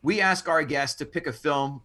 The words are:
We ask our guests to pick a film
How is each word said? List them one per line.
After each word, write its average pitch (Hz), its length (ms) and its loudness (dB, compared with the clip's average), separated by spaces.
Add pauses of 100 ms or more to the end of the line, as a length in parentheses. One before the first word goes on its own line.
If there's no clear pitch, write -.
We 202 180 0
ask 190 280 2
our 160 140 4
guests 139 360 -2
to 143 80 -6
pick - 200 -6
a 139 60 -4
film 139 520 -2